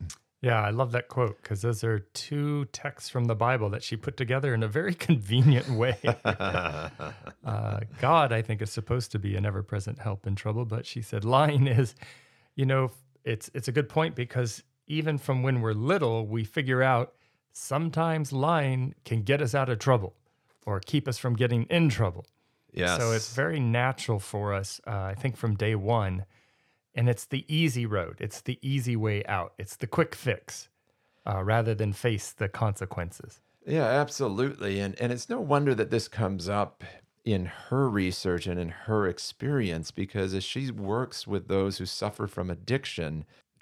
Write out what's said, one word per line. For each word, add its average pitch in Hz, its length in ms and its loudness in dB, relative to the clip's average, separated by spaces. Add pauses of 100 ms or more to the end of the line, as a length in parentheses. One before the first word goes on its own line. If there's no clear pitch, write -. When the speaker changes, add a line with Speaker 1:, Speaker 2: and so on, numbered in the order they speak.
(420)
Speaker 1:
Yeah, 117 180 4
I 104 100 2
love 117 220 0
that 120 160 -2
quote, 117 340 -2
'cause 101 200 -6
those 117 220 0
are 110 160 0
two 147 640 -4
texts - 420 -10
from 123 180 0
the 117 100 2
Bible 117 340 2
that 107 140 -4
she - 120 -6
put - 200 -6
together 131 360 0
in 113 100 2
a 110 60 0
very 170 260 0
<laughs> - 140 -2
convenient 123 640 6
way. 120 320 2
<laughs> 120 100 2 (1300)
Uh, 104 360 -2 (200)
God, 139 320 4
I 113 100 2
think, 107 200 -4
is 104 80 -4
supposed 120 420 -2
to 107 60 -2
be 101 160 -2
an 98 100 0
ever-present 101 540 -4
help 98 300 -6
in 98 80 0
trouble, 110 280 -2
but 113 220 -4
she - 160 -8
said, 107 220 -4
"Lying 139 420 6
is," 123 280 4 (600)
you 139 120 0
know, 135 260 2 (320)
it's, 113 280 -4
it's 120 160 -8
a 127 40 -2
good 113 160 0
point 160 260 0
because 123 480 -4 (240)
even 151 320 -2
from 131 240 0
when 127 180 2
we're 110 120 2
little, 117 540 2
we 110 180 -2
figure 127 380 0
out 127 320 4 (380)
sometimes 160 800 -2
lying 135 600 2 (100)
can 113 180 0
get 139 200 4
us 120 140 0
out 131 120 2
of 117 120 0
trouble 113 340 4 (520)
or 101 140 -2
keep 143 280 -2
us 123 100 -4
from 120 160 0
getting 117 300 4
in 165 240 4
trouble. 98 360 0 (480)
Speaker 2:
Yes. 90 280 2
Speaker 1:
So 117 120 2
it's 113 220 -2
very 151 260 0
natural 120 600 0
for 101 340 -4
us, 98 320 -6
uh, - 40 -8
I 98 240 -4
think, 123 220 -4
from 107 200 0
day 110 180 2
one. 98 500 0 (720)
And 120 140 2
it's 120 180 0
the 135 260 -6
easy 139 340 2
road. 95 340 -2
It's - 200 -8
the - 220 -6
easy 131 340 0
way 107 300 0
out. 90 320 -2
It's - 180 -12
the - 120 -6
quick - 260 0
fix, - 540 -6 (580)
uh, 95 160 -2
rather 110 320 2
than 101 180 0
face 107 400 -2
the 101 160 -4
consequences. - 920 -4 (260)
Speaker 2:
Yeah, 147 200 2
absolutely. 120 920 0
And, 98 200 -4
and 120 120 0
it's 120 160 -6
no 247 120 -4
wonder 143 340 2
that 107 160 0
this 117 180 0
comes 95 400 -2
up 101 360 -2 (400)
in 98 220 2
her 131 420 -2
research 92 600 0
and 90 100 -2
in 85 120 -4
her 107 360 0
experience, 92 840 -2
because 95 420 -2
as 95 80 -2
she 131 300 -4
works 110 540 -4
with 101 200 -4
those 98 320 2
who 92 80 -6
suffer 104 400 -4
from 90 240 -6
addiction, 87 720 -4 (380)